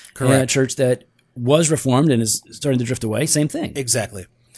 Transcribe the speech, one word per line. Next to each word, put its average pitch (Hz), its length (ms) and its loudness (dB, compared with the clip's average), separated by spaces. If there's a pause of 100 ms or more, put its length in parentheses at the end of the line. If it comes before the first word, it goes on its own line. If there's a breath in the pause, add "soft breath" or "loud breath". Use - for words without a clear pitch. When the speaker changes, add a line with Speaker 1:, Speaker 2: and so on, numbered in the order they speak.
(120)
Speaker 1:
Correct. 131 220 2
Speaker 2:
And 131 80 4
a 131 40 -2
church 131 300 0
that 127 280 0 (300)
was 143 360 2
reformed 139 420 2
and 117 80 2
is 110 300 -4
starting 135 280 -2
to 123 60 -2
drift 120 200 -4
away, 110 200 -2
same 151 240 0
thing. 311 260 -8
Speaker 1:
Exactly. 113 520 -4 (320 loud breath)